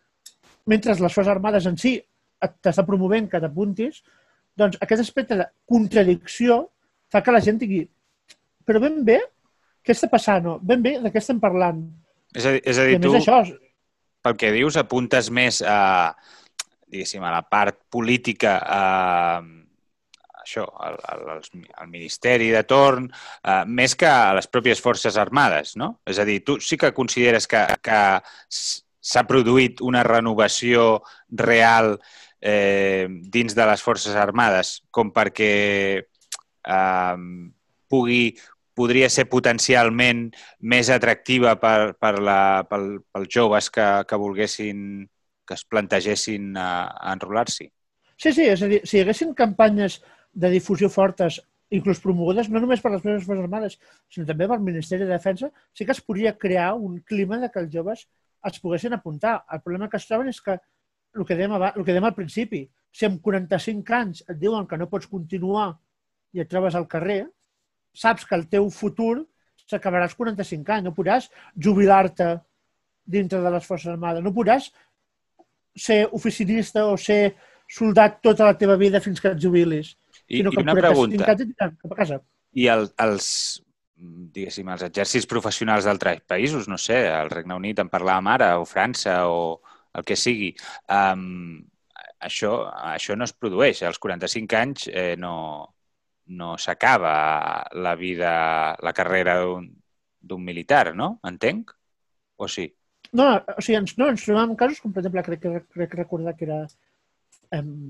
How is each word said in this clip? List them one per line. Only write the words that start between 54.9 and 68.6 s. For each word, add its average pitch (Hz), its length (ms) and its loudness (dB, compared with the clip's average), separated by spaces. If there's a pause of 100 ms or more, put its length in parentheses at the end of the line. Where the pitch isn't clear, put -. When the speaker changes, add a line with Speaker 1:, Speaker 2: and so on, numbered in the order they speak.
Speaker 1:
de 185 80 -2
Defensa, 196 380 -4 (220)
sí 214 120 -10
que 240 80 -2
es - 80 -12
podria 214 360 -2
crear 180 360 0
un 196 320 -8
clima 202 360 -4
de 240 120 -6
que 190 80 -6
els 165 120 -8
joves 175 340 -8 (360)
es 175 160 -10
poguessin 180 380 -6
apuntar. 180 460 -6 (100)
El 156 80 -10
problema 185 280 -8
que 202 120 -6
es - 80 -20
troben 240 240 -2
és - 80 -20
que 190 160 -4 (560)
el 202 160 -8
que 175 80 -2
dèiem 202 180 -2
aba-, 190 220 -2
el 185 80 -6
que 180 80 2
dèiem 190 160 2
al 190 80 -4
principi, 196 480 -8 (280)
si - 120 -2
amb 190 160 -2
quaranta-cinc 196 720 -4
anys 226 340 -4
et 160 140 -12
diuen 208 280 -2
que 165 120 -8
no 175 80 -8
pots 196 200 -8
continuar 190 640 -4 (640)
i 180 80 -4
et 160 80 -8
trobes 185 260 -2
al 170 140 -6
carrer, 190 320 -4 (720)
saps - 320 -2
que - 80 -6
el 165 160 -2
teu 202 240 0